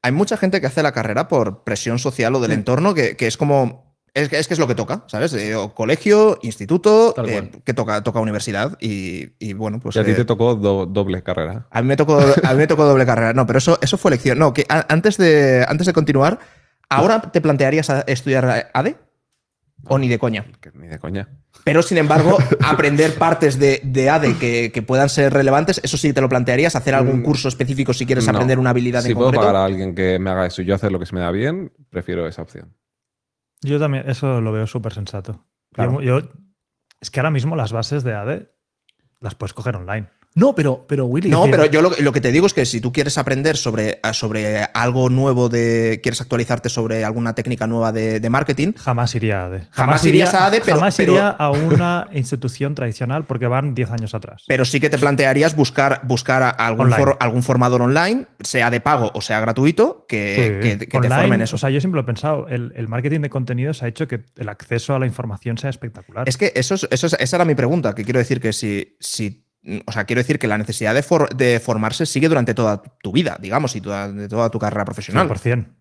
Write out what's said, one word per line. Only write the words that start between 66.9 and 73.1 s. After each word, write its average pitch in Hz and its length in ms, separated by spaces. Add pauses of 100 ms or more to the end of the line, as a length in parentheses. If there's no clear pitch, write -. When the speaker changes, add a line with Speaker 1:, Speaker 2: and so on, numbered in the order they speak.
Speaker 1:
es, 160 120
esa 127 160
era 175 80
mi 160 120
pregunta, 123 380
que 104 120
quiero 123 140
decir 123 200
que 110 140
si, 101 480
si, - 440 (400)
o - 60
sea, 104 140
quiero 120 160
decir - 180
que 117 80
la 107 100
necesidad 107 380
de 139 80
for-, 151 320
de 123 240
formarse 113 480
sigue 143 220
durante 123 260
toda 104 260
tu - 300